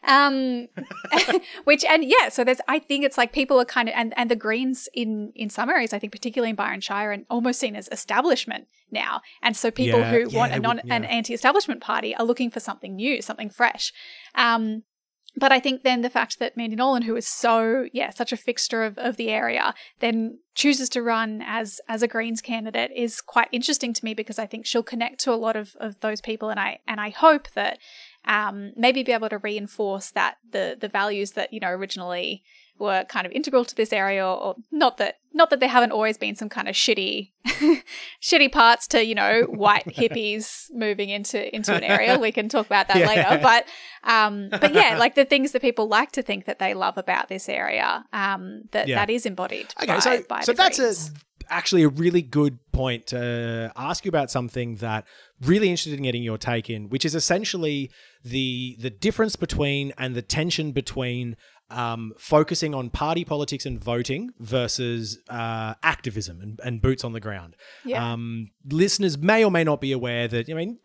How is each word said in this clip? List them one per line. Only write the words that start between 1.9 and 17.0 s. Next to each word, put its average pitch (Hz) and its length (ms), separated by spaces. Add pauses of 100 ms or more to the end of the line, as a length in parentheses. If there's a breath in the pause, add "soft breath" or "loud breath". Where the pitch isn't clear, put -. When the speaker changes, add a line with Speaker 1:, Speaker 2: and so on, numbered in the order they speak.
Speaker 1:
yeah, 294 240
so 240 160
there's, 254 240
I 285 100
think 285 260
it's 269 140
like 240 140
people 269 280
are 240 40
kind 240 240
of, 226 80
and, 233 200
and 240 140
the 240 60
Greens 240 580
in, 214 400
in 214 160
some 214 200
areas, 262 220
I 202 60
think 208 140
particularly 226 380
in 214 60
Byron 196 240
Shire, 208 320
and 202 180
almost 240 300
seen 226 160
as - 160
establishment 233 720 (240)
now. - 300 (220 loud breath)
And 226 140
so 233 140
people 233 300
Speaker 2:
Yeah, 226 100
Speaker 1:
who 233 200
Speaker 2:
yeah, 214 80
Speaker 1:
want 233 140
Speaker 2:
they 233 60
Speaker 1:
a - 20
non-, 233 240
Speaker 2:
would, 240 80
Speaker 1:
an 226 120
Speaker 2:
yeah. - 40
Speaker 1:
anti-establishment 240 720
party - 340
are 233 100
looking 240 260
for 226 100
something 196 360
new, 240 260
something 214 280
fresh. - 420 (420 loud breath)
Um, 226 480 (520)
but 269 160
I 262 100
think 262 220
then 254 200
the 247 80
fact - 300
that 233 180
Mandy 220 180
Nolan, 254 260